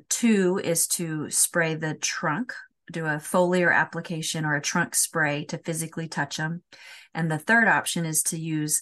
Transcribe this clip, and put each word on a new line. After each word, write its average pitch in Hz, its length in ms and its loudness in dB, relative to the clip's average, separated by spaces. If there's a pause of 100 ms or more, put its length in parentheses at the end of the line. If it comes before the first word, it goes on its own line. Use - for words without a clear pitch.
two 196 540 4
is 165 240 0
to 160 420 -4
spray 160 460 2
the 156 180 -4
trunk, 170 600 -2 (380)
do 165 140 -6
a 151 140 0
foliar 180 540 4
application 160 720 -2
or 151 120 0
a 147 60 -2
trunk - 340 -2
spray 151 500 0
to 160 140 -8
physically 165 480 -6
touch 151 320 -4
'em. 160 240 -4 (500)
And 165 180 -2
the 156 60 0
third 220 300 4
option 170 380 2
is 156 180 0
to 165 160 -4
use 156 420 -2